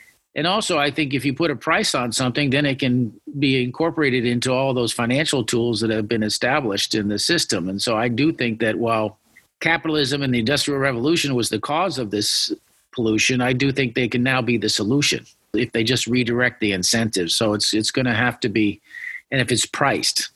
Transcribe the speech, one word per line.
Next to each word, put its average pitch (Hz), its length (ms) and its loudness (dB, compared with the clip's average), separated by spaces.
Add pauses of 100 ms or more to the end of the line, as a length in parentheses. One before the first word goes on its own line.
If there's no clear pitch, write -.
(360)
and 151 100 -2
also 180 320 0
I 143 140 0
think 143 200 -2
if 135 120 -2
you 139 100 0
put 160 160 0
a 139 60 -2
price 175 360 0
on 123 200 -2
something, 131 380 0
then 139 140 2
it 135 140 0
can 123 340 0 (280)
be 131 240 2
incorporated 135 600 0
into 120 280 0
all 135 200 2
those 120 200 0
financial 127 520 0
tools 117 360 0
that 113 100 0
have 110 160 0
been 110 160 0
established 113 720 0
in 107 140 0
the 104 100 0
system. 104 500 0
And 95 140 -4
so 117 140 0
I 113 100 0
do 131 260 0
think 117 280 -2
that 110 180 0
while 110 400 0 (400)
capitalism 151 640 0
and 131 100 0
the 120 60 2
Industrial 139 400 0
Revolution 139 560 0
was 120 140 0
the 110 100 -2
cause 156 400 -2
of 110 140 -4
this - 420 0 (380)
pollution, 113 480 2
I 123 120 0
do 135 200 0
think 131 220 -2
they 127 140 0
can 123 140 0
now 131 180 2
be 120 160 0
the 107 120 0
solution 120 580 0 (260)
if 117 200 0
they 117 100 0
just 117 240 0
redirect 120 540 0
the 107 100 2
incentives. 95 640 0
So 107 200 2
it's, 107 200 -2
it's 107 160 0
gonna 123 240 0
have 120 260 0
to 123 80 -2
be, 104 320 0 (520)
and 135 80 0
if 117 100 0
it's 120 160 0
priced - 680 0